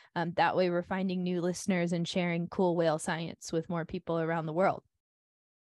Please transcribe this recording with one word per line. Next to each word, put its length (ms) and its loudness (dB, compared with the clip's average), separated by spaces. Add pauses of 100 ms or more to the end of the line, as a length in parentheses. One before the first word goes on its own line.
(160)
Um, 200 -2
that 200 2
way 140 4
we're 120 0
finding 400 -2
new 200 0
listeners 500 0
and 160 0
sharing 400 0
cool 280 2
whale 220 4
science 540 -6
with 160 -2
more 160 -2
people 340 -4
around 280 -2
the 80 -4
world. 280 2 (920)